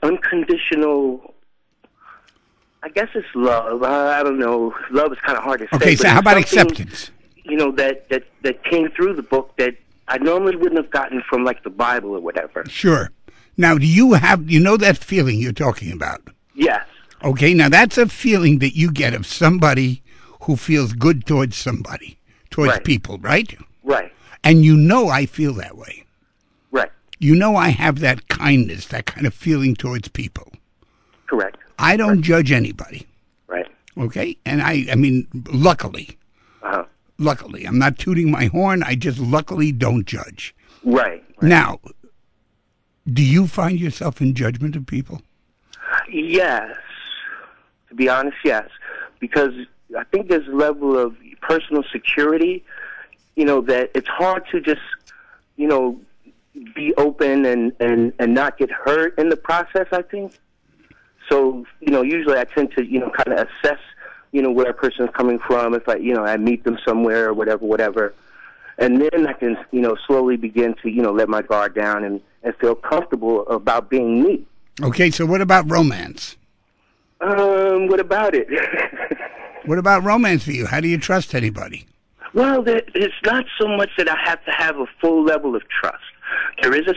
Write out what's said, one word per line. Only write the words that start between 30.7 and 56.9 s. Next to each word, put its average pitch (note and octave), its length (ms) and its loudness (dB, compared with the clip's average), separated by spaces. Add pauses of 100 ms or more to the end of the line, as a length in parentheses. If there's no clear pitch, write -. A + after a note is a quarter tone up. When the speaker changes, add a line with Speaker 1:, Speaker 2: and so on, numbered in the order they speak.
Speaker 1:
Correct. G2+ 320 -4 (200)
Speaker 2:
I F3 180 2
don't G#3+ 200 2
Speaker 1:
Right. F3 60 4
Speaker 2:
judge D#3+ 300 4
anybody. - 540 -4 (400)
Speaker 1:
Right. F2+ 200 -8 (320)
Speaker 2:
Okay? A2+ 480 -6
And C#3+ 160 -2
I, C#3+ 280 -2
I C3 40 -2
mean, B2+ 320 2 (260)
luckily. C3+ 640 0 (460)
Speaker 1:
Uh-huh. G2 220 -4 (340)
Speaker 2:
Luckily. - 480 -2
I'm A#2 120 0
not C3+ 200 2
tooting E3+ 320 0
my C3+ 160 2
horn. F#3 360 0
I B2+ 120 -2
just B2+ 240 -4
luckily D3+ 540 0
don't A#2+ 340 0
judge. - 480 -12 (300)
Speaker 1:
Right. B2 380 0 (140)
Right. D#3 140 2
Speaker 2:
Now, D#3+ 300 2 (1300)
do B2+ 120 2
you D#3 240 4
find F3 320 -2
yourself E3 440 -4
in C3+ 120 2
judgment B2 420 -4
of C3+ 100 -10
people? - 340 -8 (880)
Speaker 1:
Yes. D#3 600 -2 (1160)
To - 60 -20
be C3 140 0
honest, C3+ 360 0
yes. A2 240 0 (500)
Because C3+ 340 0 (460)
I A#2+ 60 -10
think F#3+ 240 -4
there's D#3+ 180 0
a C3+ 60 -10
level C#3+ 460 0
of A#2+ 180 -2 (260)
personal D3+ 480 -2
security, D#3+ 720 -2 (720)
you D#3 80 2
know, C#3+ 180 2
that B2 320 0
it's C3+ 140 -4
hard F#3 440 -2
to F3 80 -2
just, D3+ 200 -2 (760)
you D3 100 -2
know, C3 340 0 (760)
be D3 220 -2